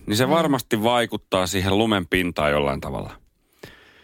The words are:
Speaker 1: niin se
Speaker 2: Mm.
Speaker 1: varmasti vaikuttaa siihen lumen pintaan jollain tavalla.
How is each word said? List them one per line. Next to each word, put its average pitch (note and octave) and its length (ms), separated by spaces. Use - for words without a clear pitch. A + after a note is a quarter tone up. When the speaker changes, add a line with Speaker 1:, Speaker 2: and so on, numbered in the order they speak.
Speaker 1:
niin G#2 120
se B2+ 80
Speaker 2:
Mm. C3 60
Speaker 1:
varmasti C#3 520
vaikuttaa A2 640
siihen F#2+ 300
lumen G#2 300
pintaan E2+ 440
jollain C#2+ 300
tavalla. G#1 300